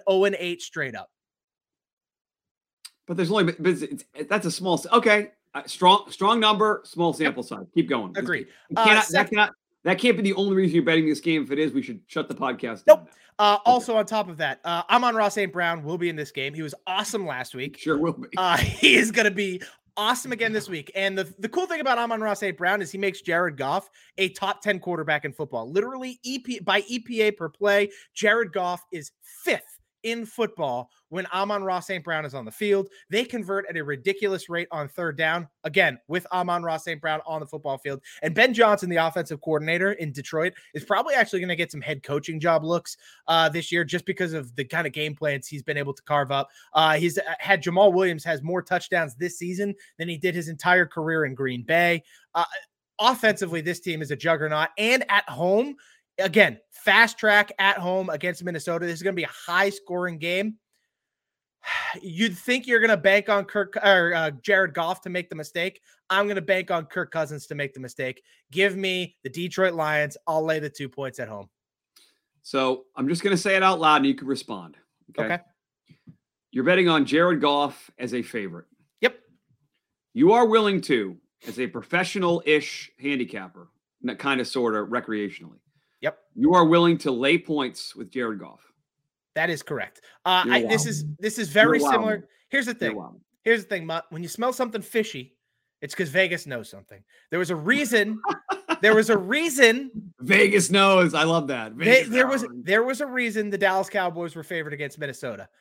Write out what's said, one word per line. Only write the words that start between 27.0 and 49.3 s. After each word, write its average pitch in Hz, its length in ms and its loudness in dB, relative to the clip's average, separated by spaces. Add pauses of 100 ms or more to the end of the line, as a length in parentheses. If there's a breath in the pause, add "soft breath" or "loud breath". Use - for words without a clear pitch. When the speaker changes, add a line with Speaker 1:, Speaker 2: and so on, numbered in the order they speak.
Speaker 1:
A 214 80 4
per 170 180 -8
play, 202 420 2 (220 loud breath)
Jared 214 400 0
Goff 180 380 -4
is 156 200 -12 (100)
fifth - 580 -6 (240)
in 233 220 -6
football 165 640 -6 (180)
when 180 200 -8
Amon-Ra 190 520 -2
Saint 175 240 -8
Brown 156 220 -4
is 131 80 -12
on 135 100 -10
the 110 80 -14
field. 196 380 0 (200 soft breath)
They 214 140 0
convert 196 460 -6
at 170 80 -6
a 160 80 -4
ridiculous 190 640 -4
rate 170 200 -6
on 147 200 -8
third 165 280 -6
down, 160 300 0 (160)
again, 160 340 2 (120)
with 175 240 -4
Amon-Ra 175 420 -2
Saint 160 240 -8
Brown 156 260 -4
on 160 140 -6
the 151 80 -12
football 143 300 -6
field. 139 240 -8 (200 loud breath)
And 160 140 -2
Ben 247 180 6
Johnson, 208 360 4
the 175 80 0
offensive 160 420 -2
coordinator 165 540 0
in 160 180 -8
Detroit, 156 440 -4 (180 loud breath)
is 147 100 -10
probably 226 300 0
actually 220 260 0
gonna 180 160 -4
get 165 160 -4
some 151 80 -12
head 139 240 -8
coaching 147 340 -6
job 156 280 2
looks, 170 320 -4 (320 soft breath)
uh, 165 180 4
this 160 240 -4
year 170 140 0
just 175 200 -4
because 180 280 -4
of 131 240 -10
the 139 80 -4
kind 160 200 -4
of 143 60 -6
game 151 240 -6
plans 143 320 -4
he's 143 160 -12
been 147 140 -4
able 139 160 -6
to - 100 -16
carve 143 300 0
up. 139 160 -2 (240 soft breath)
Uh, 156 220 6
he's, 160 220 0
uh, 196 40 -2 (180)
had 190 220 2
Jamal 180 320 6
Williams 175 320 0
has 151 180 -4
more 175 180 -4
touchdowns 170 540 -2
this 175 240 -8